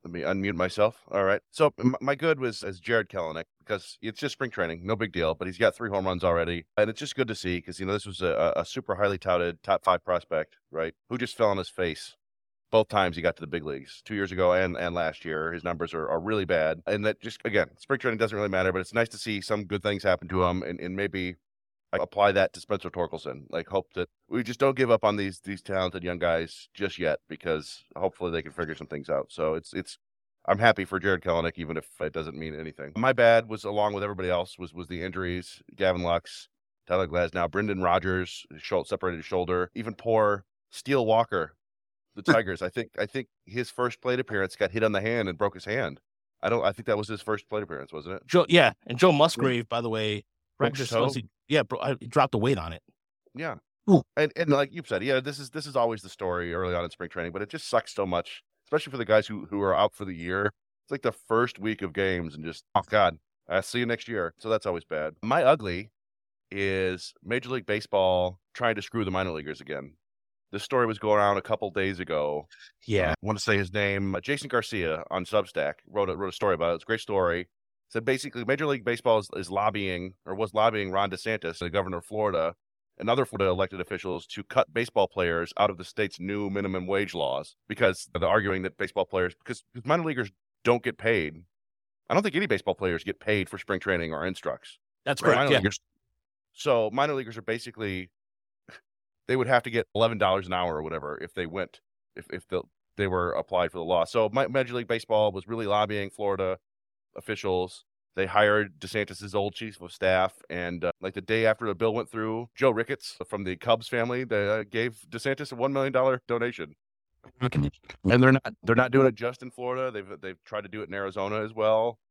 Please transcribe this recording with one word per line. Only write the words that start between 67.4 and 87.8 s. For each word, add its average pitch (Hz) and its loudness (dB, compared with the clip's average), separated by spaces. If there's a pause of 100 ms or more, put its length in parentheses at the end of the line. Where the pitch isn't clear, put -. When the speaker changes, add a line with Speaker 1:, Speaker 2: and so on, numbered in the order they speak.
Speaker 1:
League 127 -4
Baseball 92 2 (140)
trying 117 0
to 101 -6
screw 110 -4
the 95 -2
minor 92 -2
leaguers 76 -8
again. 71 -10 (580)
This 101 -6
story 123 2
was 110 -4
going 107 4
around 101 4
a 95 -2
couple 104 -4
days 95 -2
ago. 76 -2 (400)
Speaker 3:
Yeah. 92 2
Speaker 1:
Uh, - 2
I 78 0
wanna 101 -2
say 104 2
his 95 -2
name, 98 0
uh, 90 -4
Jason 143 -4
Garcia 92 -2
on 92 -2
Substack 80 -2 (140)
wrote 98 0
a, 85 -2
wrote 95 -4
a - -10
story 98 2
about 82 0
it. 85 2
It's 80 -12
a - -18
great 110 -2
story. 90 0 (400)
So 113 -4
basically, 127 -2
Major 143 0
League 139 -2
Baseball 117 2
is, 101 -6
is 90 -6
lobbying, 98 -2 (120)
or 95 -8
was 101 -4
lobbying 107 2
Ron 98 2
DeSantis, 95 -4
the 87 -4
governor 92 -2
of 85 -8
Florida, 92 0 (420)
and 104 -4
other 127 2
Florida 98 0
elected 92 -2
officials 90 -6
to - -10
cut - 0
baseball 117 2
players 85 0
out 104 4
of 92 -6
the 90 -12
state's 101 -4
new 101 -4
minimum 95 -4
wage 98 -2
laws 71 -4 (120)
because 104 2